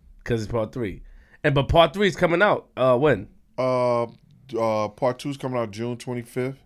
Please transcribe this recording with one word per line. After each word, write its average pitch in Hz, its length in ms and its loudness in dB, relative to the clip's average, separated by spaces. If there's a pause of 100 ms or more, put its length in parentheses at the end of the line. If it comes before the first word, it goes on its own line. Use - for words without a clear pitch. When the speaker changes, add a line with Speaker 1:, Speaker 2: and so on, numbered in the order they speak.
(240)
Speaker 1:
'cause 113 180 -2
it's 104 100 -10
part 113 200 -4
three. 110 300 -8 (420)
And, 147 100 2
but 135 140 0
part 165 260 4
three 202 140 2
is 151 80 -2
coming 170 260 2
out, 190 240 2 (100)
uh, 127 220 4
when? 131 300 2 (280)
Speaker 2:
Uh, 123 500 0 (520)
uh, 110 300 0
part 123 320 -4
two 147 100 -8
is 139 60 -8
coming 127 200 -6
out 117 140 -4
June 117 260 -8
twenty-fifth. 127 680 -8